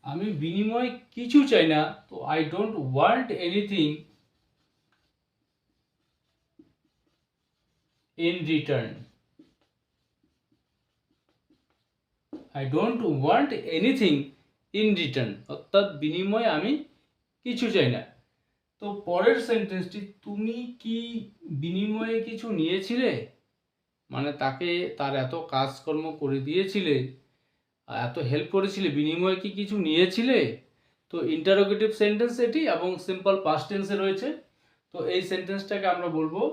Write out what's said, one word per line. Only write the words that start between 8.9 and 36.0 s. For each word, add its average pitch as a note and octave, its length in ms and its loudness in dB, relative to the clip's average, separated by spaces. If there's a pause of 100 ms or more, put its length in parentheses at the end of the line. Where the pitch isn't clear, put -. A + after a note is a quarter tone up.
I C#3 120 -6
don't G#3+ 380 0 (200)
want A3+ 280 4 (200)
anything F3 460 4 (580)
in G#3+ 200 4
return, B2+ 360 0 (180)
অর্থাৎ - 380 2 (120)
বিনিময়ে G3 500 0
আমি F#3+ 240 0 (720)
কিছু B3 240 -2
চাই D#3+ 200 4
না। G#2+ 120 -4 (800)
তো G3+ 40 -10 (140)
পরের F#3+ 420 4
সেন্টেন্সটি, G3+ 580 -2 (220)
তুমি G#3+ 340 -6 (220)
কি A3+ 200 -4 (640)
বিনিময়ে G#3+ 640 -2
কিছু A3+ 300 -10
নিয়েছিলে? F#3+ 600 0 (1000)
মানে C3+ 220 -2
তাকে, C#3 380 -4 (260)
তার C3+ 200 -4
এত C3 180 -2 (160)
কাজকর্ম C#3 540 -2 (140)
করে C#3 220 -2
দিয়েছিলে, F3 560 0 (920)
এত A#2+ 280 -6 (140)
হেল্প D3 200 0
করেছিলে, F#3+ 400 0
বিনিময়ে E3 500 0
কি G3+ 100 -6
কিছু G3+ 280 -4
নিয়েছিলে? F#3 600 4 (720)
তো E3+ 40 -8 (200)
ইন্টারোগেটিভ G3 540 4 (120)
সেন্টেন্স G#3+ 380 2
এটি A#3+ 280 2
এবং F3+ 300 0
সিম্পল F#3+ 360 0 (100)
পাস্ট D#3 240 2
টেন্সে G3 300 -2
রয়েছে। G3 300 0 (680)
তো F3 40 -8 (100)
এই F3+ 140 0
সেন্টেন্সটাকে G3 640 -4
আমরা F3+ 200 0